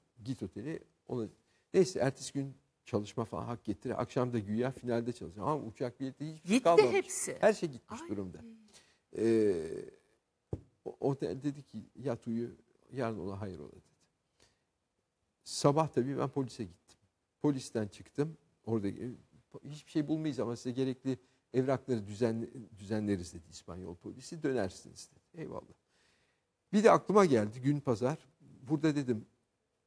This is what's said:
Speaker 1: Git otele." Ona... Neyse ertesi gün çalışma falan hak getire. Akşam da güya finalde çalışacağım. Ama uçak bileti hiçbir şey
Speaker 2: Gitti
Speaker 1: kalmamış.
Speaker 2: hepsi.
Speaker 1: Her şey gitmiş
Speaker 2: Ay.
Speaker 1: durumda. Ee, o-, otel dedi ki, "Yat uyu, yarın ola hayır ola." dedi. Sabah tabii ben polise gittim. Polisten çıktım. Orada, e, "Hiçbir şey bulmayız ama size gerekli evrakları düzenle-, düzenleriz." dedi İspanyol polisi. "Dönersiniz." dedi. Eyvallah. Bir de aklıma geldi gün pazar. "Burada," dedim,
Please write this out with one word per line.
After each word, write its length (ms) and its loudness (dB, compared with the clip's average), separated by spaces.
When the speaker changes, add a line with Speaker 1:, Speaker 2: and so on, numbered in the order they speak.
Speaker 1:
Git 200 -6
otele." 360 -8
Ona... 200 -4
Neyse 260 4
ertesi 340 -2
gün 240 -6
çalışma 400 -2
falan 200 -8
hak 180 -8
getire. 320 -4
Akşam 380 0
da 60 0
güya 320 0
finalde 420 -2
çalışacağım. 360 -6
Ama 160 -2
uçak 340 -8
bileti 340 -8
hiçbir 140 -16
şey 100 4
Speaker 2:
Gitti 60 0
Speaker 1:
kalmamış. 300 8
Speaker 2:
hepsi. 460 -2
Speaker 1:
Her 140 6
şey 160 -4
gitmiş 320 -14
Speaker 2:
Ay. 80 -12
Speaker 1:
durumda. 280 -6
Ee, 360 4
o-, 140 -10
otel 440 -2
dedi 200 -6
ki, 160 -14
"Yat 320 -6
uyu, 220 -2
yarın 280 -4
ola 220 -8
hayır 180 -8
ola." 120 -16
dedi. 100 -20
Sabah 440 2
tabii 300 -2
ben 120 -2
polise 340 -6
gittim. 340 -16
Polisten 460 0
çıktım. 500 -6
Orada, 220 0
e, 240 -6
"Hiçbir 280 -16
şey 160 0
bulmayız 320 -2
ama 160 -2
size 160 -6
gerekli 460 -2
evrakları 540 0
düzenle-, 720 -4
düzenleriz." 560 -2
dedi 160 -14
İspanyol 460 -12
polisi. 480 -12
"Dönersiniz." 680 -2
dedi. 300 -20
Eyvallah. 320 -12
Bir 100 6
de 80 12
aklıma 340 8
geldi 360 4
gün 180 2
pazar. 380 0
"Burada," 540 0
dedim, 300 0